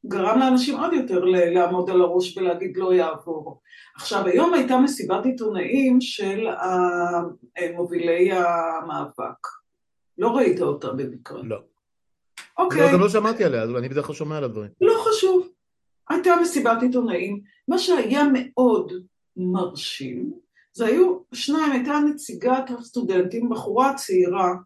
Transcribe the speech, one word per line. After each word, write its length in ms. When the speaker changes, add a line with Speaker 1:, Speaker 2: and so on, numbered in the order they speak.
Speaker 1:
גרם 320
לאנשים 420
עוד 120
יותר 320
ל-, 300
לעמוד 360
על 100
הראש 360
ולהגיד 400
לא 180
יעבור. 680
עכשיו, 320
היום 280
הייתה 240
מסיבת 460
עיתונאים 760
של 460
ה-, 760
מובילי 560
המאבק. 1120
לא 180
ראית 240
אותה 320
במקרה? 500
Speaker 2:
לא. 160
Speaker 1:
אוקיי. 220
Speaker 2:
לא, 120
גם 80
לא 80
שמעתי 360
עליה, 180
אז 140
אני 120
בדרך 180
כלל 80
שומע 220
על 80
הדברים. 260
Speaker 1:
לא 240
חשוב. 440
הייתה 200
מסיבת 400
עיתונאים. 580
מה 100
שהיה 440
מאוד 600
מרשים, 960
זה 140
היו 320
שניים, 380
הייתה 200
נציגת 680
הסטודנטים, 720
בחורה 460
צעירה 600